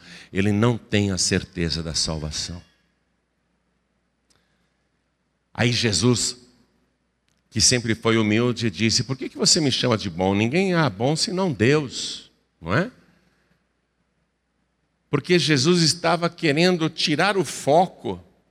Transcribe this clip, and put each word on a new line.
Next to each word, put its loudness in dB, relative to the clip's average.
Ele 0
não 2
tem -2
a -4
certeza -2
da -8
salvação. -6
Aí 2
Jesus, 0
que -4
sempre 2
foi 2
humilde, 2
disse, 0
"Por -6
que -8
que -20
você 2
me 0
chama 0
de -8
bom? 0
Ninguém 0
há 2
bom -2
senão -2
Deus", -2
não -4
é? 0
Porque 0
Jesus 2
estava 0
querendo 0
tirar 0
o 0
foco 0